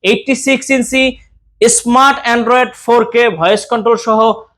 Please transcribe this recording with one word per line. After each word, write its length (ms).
এইটটি 320
সিক্স 340
ইঞ্চি 340
স্মার্ট 560
Android 480
ফোর 260
কে 180
ভয়েস 360
কন্ট্রোল 320
সহ 220